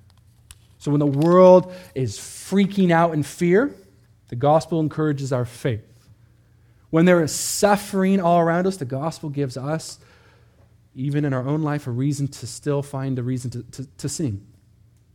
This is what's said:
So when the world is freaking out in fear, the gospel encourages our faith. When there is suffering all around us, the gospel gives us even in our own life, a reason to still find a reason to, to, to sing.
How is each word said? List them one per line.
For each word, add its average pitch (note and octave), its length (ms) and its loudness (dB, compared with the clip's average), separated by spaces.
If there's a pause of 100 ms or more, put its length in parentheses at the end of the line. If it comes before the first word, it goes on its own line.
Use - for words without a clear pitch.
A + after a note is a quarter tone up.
(800)
So C#3+ 140 -4
when D3 80 2
the D3 60 2
world F3+ 680 6 (200)
is A#2 220 -4
freaking F#3+ 760 -2
out E3 220 4
in D3+ 120 -2
fear, F#3+ 500 0 (540)
the C3 80 -12
gospel D#3 440 2
encourages C#3+ 520 -2
our B2 120 0
faith. A#2+ 380 -6 (1080)
When E3 160 4
there F3+ 180 6
is C#3+ 100 -4
suffering G3 880 0
all E3+ 180 2
around E3+ 280 2
us, F#3+ 120 -4
the C#3 80 -8
gospel D3 420 -8
gives C#3 280 -6
us C#3+ 420 -8 (960)
even C#3+ 300 -4
in C#3 80 -2
our B2+ 140 -4
own D3+ 160 -2
life, D3 240 -4
a B2+ 40 -6
reason C#3 380 -2
to - 180 -16
still C#3+ 360 -4
find C3+ 360 -6
a B2 40 -4
reason B2+ 280 -6
to, A#2+ 120 -10
to, - 260 -16 (100)
to D3 100 -8
sing. A2+ 380 -6 (680)